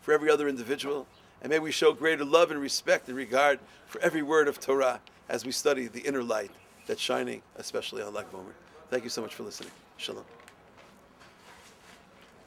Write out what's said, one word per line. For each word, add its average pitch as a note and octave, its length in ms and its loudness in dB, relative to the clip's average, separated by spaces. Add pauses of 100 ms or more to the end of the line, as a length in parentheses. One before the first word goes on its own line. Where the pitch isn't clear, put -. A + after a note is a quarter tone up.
for D3 100 2
every D3+ 180 4
other D3 180 4
individual, C3+ 580 -4 (340)
and B2+ 100 -6
may D#3 80 2
we D#3 140 -2
show D#3 200 6
greater D3+ 320 0
love D#3+ 260 6
and D3 100 -4
respect D3+ 480 0
and B2+ 80 -8
regard C3+ 420 2 (280)
for - 140 -10
every D#3+ 220 2
word D3 260 4
of C3+ 120 -4
Torah C3 400 0 (280)
as A#2+ 180 -6
we C3 60 -6
study C3 340 0
the A2+ 140 -12
inner C3+ 220 -2
light G#2+ 280 -4 (360)
that's A2+ 140 -4
shining, B2 420 -2 (140)
especially A2 460 -8
on G#2 100 -10
Lag G#2 200 -8
BaOmer. F#2+ 200 -16 (380)
Thank B2 140 -4
you A#2 60 -8
so A#2 120 -6
much G#2 120 -10
for A#2 100 -12
listening. G2 260 -14 (260)
Shalom. - 280 -10 (2250)